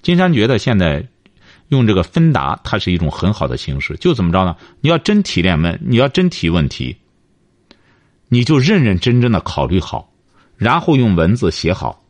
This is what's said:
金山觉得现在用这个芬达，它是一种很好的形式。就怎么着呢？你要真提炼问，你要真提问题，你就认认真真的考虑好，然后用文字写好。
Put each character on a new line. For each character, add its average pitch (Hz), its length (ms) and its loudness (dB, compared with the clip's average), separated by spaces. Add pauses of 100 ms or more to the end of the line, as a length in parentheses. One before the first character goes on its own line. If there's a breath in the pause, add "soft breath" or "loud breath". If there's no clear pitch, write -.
金 175 160 0
山 180 160 2
觉 110 140 2
得 127 100 2
现 117 200 0
在 78 260 0 (640 soft breath)
用 131 160 2
这 107 80 2
个 92 100 2
芬 165 280 2
达， 73 320 -2
它 - 160 -4
是 92 120 -4
一 87 60 0
种 80 140 -2
很 95 220 -2
好 76 140 -4
的 62 100 -4
形 69 220 -8
式。 73 180 -10
就 175 160 0
怎 110 100 -2
么 85 80 0
着 92 140 2
呢？ 87 100 -4 (260 loud breath)
你 143 80 0
要 170 80 2
真 208 240 0
提 - 200 -2
炼 85 200 2
问， 85 240 -2
你 123 120 2
要 131 100 4
真 180 220 0
提 82 200 -4
问 82 200 0
题， - 260 -10 (1300 soft breath)
你 120 160 2
就 147 140 2
认 156 260 2
认 98 160 2
真 120 220 2
真 120 100 2
的 110 100 0
考 - 240 -4
虑 90 140 0
好， - 300 -10 (480 soft breath)
然 123 220 0
后 165 160 0
用 117 200 2
文 85 200 2
字 101 160 -2
写 85 220 -4
好。 - 360 -8